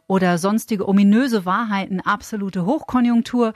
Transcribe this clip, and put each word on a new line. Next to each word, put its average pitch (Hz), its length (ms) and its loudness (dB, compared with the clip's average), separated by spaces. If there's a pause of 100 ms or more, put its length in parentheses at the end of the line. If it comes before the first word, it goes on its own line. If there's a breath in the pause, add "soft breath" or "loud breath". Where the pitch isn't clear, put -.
oder 180 320 2
sonstige 196 480 -2
ominöse 202 600 4
Wahrheiten 196 540 -4
absolute 196 640 -4
Hochkonjunktur. 240 920 0